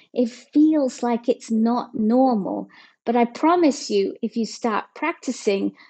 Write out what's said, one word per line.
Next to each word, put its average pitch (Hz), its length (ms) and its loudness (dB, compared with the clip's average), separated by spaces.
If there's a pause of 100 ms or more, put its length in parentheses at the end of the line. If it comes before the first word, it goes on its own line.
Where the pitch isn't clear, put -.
(120)
It 240 180 0
feels 302 720 2
like 240 260 -2
it's - 220 -2
not 226 420 0
normal. 220 760 0 (360)
But 240 120 0
I 240 80 4
promise 311 640 2
you, 196 320 0
if 220 140 -6
you 226 100 -2
start - 380 -4 (100)
practicing 214 800 -4 (160)